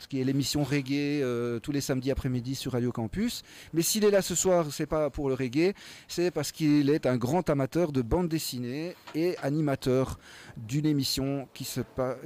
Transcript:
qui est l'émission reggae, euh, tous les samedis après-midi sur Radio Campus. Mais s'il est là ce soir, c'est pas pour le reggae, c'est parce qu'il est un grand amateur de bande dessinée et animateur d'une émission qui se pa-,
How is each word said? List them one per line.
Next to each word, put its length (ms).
qui 120
est 40
l'émission 400
reggae, 580
euh, 380
tous 100
les 120
samedis 280
après-midi 440
sur 180
Radio 200
Campus. 500
Mais 80
s'il 220
est 60
là 120
ce 120
soir, 360
c'est 160
pas 240
pour 180
le 60
reggae, 400
c'est 220
parce 200
qu'il 380
est 180
un 120
grand 320
amateur 420
de 80
bande 280
dessinée 680
et 280
animateur 760
d'une 300
émission 680
qui 120
se 180
pa-, 440